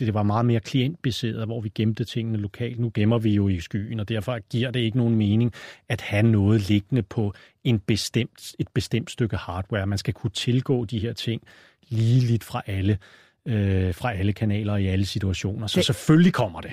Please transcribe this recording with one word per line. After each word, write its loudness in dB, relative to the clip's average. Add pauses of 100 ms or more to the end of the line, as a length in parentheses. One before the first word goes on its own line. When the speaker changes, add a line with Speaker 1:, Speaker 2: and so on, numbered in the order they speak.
Speaker 1:
det 0
var 2
meget 2
mere 2
klientbaseret, -2
hvor -6
vi -6
gemte 0
tingene -4
lokalt. -6
Nu 0
gemmer 4
vi 2
jo 4
i 0
skyen, -6
og -6
derfor -4 (120)
giver -2
det -2
ikke 0
nogen 4
mening 4 (360)
at -2
have 0
noget 4
liggende 2
på -4 (300)
en 4
bestemt, -2
et -4
bestemt -2
stykke -2
hardware. -4
Man -2
skal -4
kunne -6
tilgå 0
de -6
her -4
ting -6 (460)
ligeligt 2
fra -8
alle, 0 (480)
øh, 0
fra -4
alle 0
kanaler -2
i 0
alle 0
situationer. -4
Så -6
Speaker 2:
Det 2
Speaker 1:
selvfølgelig 6
kommer -2
det. -12